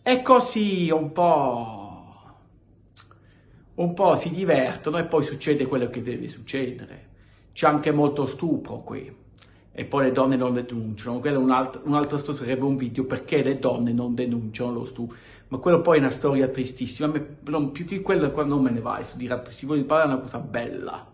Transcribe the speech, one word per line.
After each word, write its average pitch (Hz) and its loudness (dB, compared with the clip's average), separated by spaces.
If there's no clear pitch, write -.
E 254 2
così 208 4
un 156 2
po', 117 0
un 175 0
po' 175 6
si 160 -2
divertono 156 0
e 165 0
poi 156 2
succede 147 0
quello 127 -2
che 123 -8
deve 120 -6
succedere. 117 -10
C'è - 2
anche 151 4
molto 147 2
stupro 135 -4
qui. - -12
E 120 -8
poi 139 0
le 127 4
donne 131 2
non 123 0
denunciano. 120 -6
Quella 143 0
è 131 2
un'alt-, 131 2
un'altra 147 0
storia, 143 -6
sarebbe 127 -2
un 139 2
video 123 -4
perché 131 0
le 131 0
donne 120 0
non 120 0
denunciano 120 -2
lo 120 -6
stupro. 120 -10
Ma 131 -6
quello 175 6
poi 170 6
è 151 6
una 131 4
storia 135 2
tristissima. 131 -4
A - 2
me 151 -4
non, 147 0
più 175 -8
di 190 -6
quello 160 2
qua 151 -2
non 139 2
me 127 4
ne 117 -2
vai, 113 -4
su - -14
dire, 123 -4
se - -12
vuoi 147 2
parlare 156 4
è - 2
una 131 -2
cosa - -8
bella. 90 -8